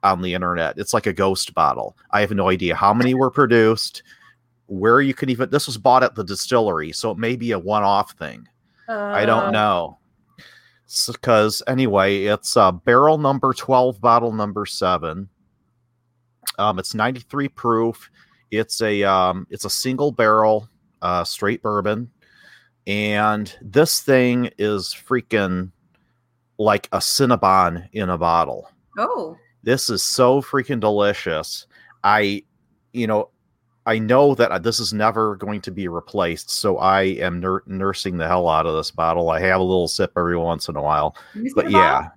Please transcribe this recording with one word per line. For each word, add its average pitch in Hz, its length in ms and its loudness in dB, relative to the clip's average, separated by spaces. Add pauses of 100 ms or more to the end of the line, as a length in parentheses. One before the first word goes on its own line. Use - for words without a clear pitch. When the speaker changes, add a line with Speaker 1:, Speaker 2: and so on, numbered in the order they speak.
Speaker 1:
on 95 180 2
the 90 140 -4
internet. 87 420 -2
It's 101 160 -8
like 113 140 0
a 98 80 -2
ghost 95 400 -2
bottle. 62 420 -2 (140)
I 104 100 2
have 104 100 0
no 98 200 0
idea 87 240 0
how 101 180 2
many 123 220 0
were 131 160 0
produced, 113 720 2 (640)
where 110 340 2
you 135 140 -2
can 131 160 -6
even, 123 180 -2
this 139 180 -2
was 117 120 -8
bought 127 240 4
at 120 120 0
the 107 80 -8
distillery, 92 720 -2
so 110 180 -6
it 98 60 -6
may 117 200 -4
be 117 160 -6
a 98 60 -2
one-off 101 540 0
thing. 58 340 -14 (400)
I 208 380 -4
don't 110 220 2
Speaker 2:
Uh. - 40 -2
Speaker 1:
know. 101 480 0 (880)
S-, - 220 -6 (140)
'cause 107 440 4
anyway, 101 580 2
it's, 104 300 -2
uh, 101 160 6
barrel 127 460 4
number 139 380 0
twelve, 127 440 0
bottle 117 340 4
number 104 340 -4
seven. 90 640 -4 (1300)
Um, 101 200 0
it's - 160 -10
ninety-three 127 540 -4
proof. 113 640 -4 (400)
It's 107 320 -4
a, 104 220 0
um, 92 440 0
it's - 160 -12
a 98 60 -8
single 131 420 -4
barrel, 110 560 2 (320)
uh, 90 240 -2
straight - 380 -4
bourbon. 107 480 -4 (760)
And 104 640 -2 (120)
this 139 380 2
thing 123 580 2
is 104 340 -2
freaking 95 760 -2 (880)
like 104 340 0
a 98 60 -2
Cinnabon 95 960 2
in 98 160 -4
a 87 80 -4
bottle. 82 520 0 (280)
Speaker 3:
Oh. 208 400 -6 (240)
Speaker 1:
This 127 260 0
is 104 140 -4
so 131 400 4
freaking 135 360 -4
delicious. 101 880 -2 (360)
I, 101 420 2 (480)
you 120 140 -4
know, 107 240 -2 (560)
I 113 120 2
know 131 360 4
that 95 280 0
this 113 160 -2
is 104 140 -6
never 107 440 0
going 101 260 -8
to - 80 -12
be 92 180 -8
replaced, 85 640 -4
so 98 260 -2
I 95 260 4
am 90 380 -2
nur-, 95 260 -4
nursing 95 520 -6
the 80 100 -4
hell 90 180 2
out 80 200 2
of 80 80 -2
this 78 160 -4
bottle. 82 400 0
I 80 100 0
have 92 200 2
a 92 40 2
little 92 240 0
sip - 300 -4
every 87 180 -2
once 82 320 -4
in 82 80 -8
a 73 60 -6
while, 76 340 -2 (180)
Speaker 3:
You 233 200 -6
Speaker 1:
but - 100 0
Speaker 3:
sip - 60 -4
a - 20 0
bottle? 73 440 0